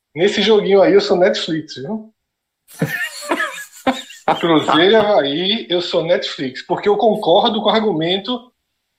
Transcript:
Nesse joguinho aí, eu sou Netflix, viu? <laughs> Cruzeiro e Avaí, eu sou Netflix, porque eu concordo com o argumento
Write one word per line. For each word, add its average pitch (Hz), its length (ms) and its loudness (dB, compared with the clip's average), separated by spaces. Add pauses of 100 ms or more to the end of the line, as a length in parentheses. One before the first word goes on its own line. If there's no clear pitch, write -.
(140)
Nesse 202 280 0
joguinho 196 400 4
aí, 165 100 6
eu 196 80 6
sou 190 160 0
Netflix, 180 600 -2
viu? 214 360 -12 (560)
<laughs> - 1700 -6
Cruzeiro 165 540 2
e - 20 6
Avaí, 190 760 0
eu 175 120 -2
sou 170 240 -2
Netflix, 160 580 -4
porque - 260 -4
eu 202 80 4
concordo 208 640 2
com 214 60 -2
o 190 40 2
argumento 202 800 -4 (460)